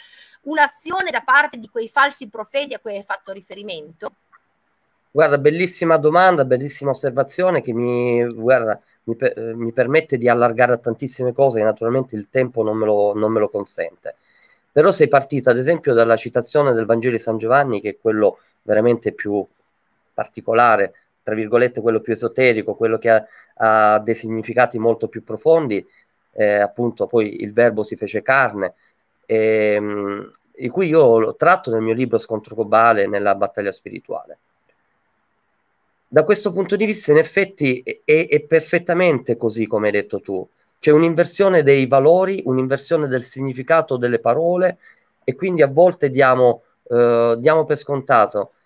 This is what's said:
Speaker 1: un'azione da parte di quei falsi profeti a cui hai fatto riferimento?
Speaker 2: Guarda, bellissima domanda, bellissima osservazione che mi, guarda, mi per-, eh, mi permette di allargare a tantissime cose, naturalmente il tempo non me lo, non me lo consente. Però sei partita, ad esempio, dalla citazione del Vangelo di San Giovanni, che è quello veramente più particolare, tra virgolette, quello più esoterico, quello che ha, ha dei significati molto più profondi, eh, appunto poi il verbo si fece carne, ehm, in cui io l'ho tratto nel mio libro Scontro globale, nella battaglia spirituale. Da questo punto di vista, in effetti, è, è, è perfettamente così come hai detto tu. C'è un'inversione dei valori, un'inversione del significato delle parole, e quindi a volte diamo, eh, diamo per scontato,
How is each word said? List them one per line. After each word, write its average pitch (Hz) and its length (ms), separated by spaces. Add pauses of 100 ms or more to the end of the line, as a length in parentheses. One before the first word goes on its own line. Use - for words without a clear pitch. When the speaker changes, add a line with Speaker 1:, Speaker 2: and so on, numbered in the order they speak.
(440)
Speaker 1:
un'azione 311 680
da 240 120
parte 285 340
di 220 100
quei 226 220
falsi 277 400
profeti 233 440
a 214 60
cui 208 160
hai 202 80
fatto - 300
riferimento? 190 800 (960)
Speaker 2:
Guarda, 143 300
bellissima 165 580
domanda, 160 480
bellissima 135 460
osservazione 139 720
che 120 100
mi, 120 540
guarda, 113 520 (260)
mi 117 100
per-, 120 200
eh, 113 200
mi 117 160
permette 135 440
di 120 140
allargare 120 440
a 117 40
tantissime 123 560
cose, 123 300
naturalmente 113 520
il 104 140
tempo 127 320
non 107 160
me 107 80
lo, 104 300
non 107 160
me 113 80
lo 104 100
consente. - 680 (540)
Però 160 200
sei 156 160
partita, 135 420
ad 120 80
esempio, 139 380
dalla 113 220
citazione 127 560
del 113 120
Vangelo 117 300
di 110 60
San 110 180
Giovanni, 120 420
che 104 100
è - 80
quello 107 380 (240)
veramente 110 500
più 101 320 (720)
particolare, 110 800 (300)
tra 107 100
virgolette, 117 480
quello 110 200
più 113 120
esoterico, 113 600
quello 113 240
che 117 100
ha, 110 160 (300)
ha 107 440
dei 110 140
significati 113 640
molto 113 300
più - 160
profondi, 120 600 (500)
eh, 104 260
appunto 104 480
poi 107 340
il 104 120
verbo 110 300
si 104 120
fece 104 260
carne, 110 540 (500)
ehm, 104 1080 (260)
in 120 120
cui 180 200
io 139 280
l'ho 110 180
tratto 170 360
nel 113 100
mio 113 140
libro 120 240
Scontro 110 340
globale, 110 540
nella 101 260
battaglia 98 380
spirituale. - 680 (1700)
Da 147 140
questo 202 300
punto 190 240
di 208 80
vista, 208 260
in 147 60
effetti, 156 640
è, - 220
è, 156 240
è 147 100
perfettamente 160 960
così 110 320
come 107 200
hai 104 40
detto 101 300
tu. 95 260 (320)
C'è 151 120
un'inversione 170 720
dei 135 220
valori, 170 600
un'inversione 131 640
del 127 160
significato 135 720
delle 120 220
parole, 175 580 (480)
e 131 100
quindi 175 280
a 139 40
volte 160 420
diamo, 127 540 (260)
eh, 120 480
diamo 156 280
per 151 120
scontato, 120 760 (120)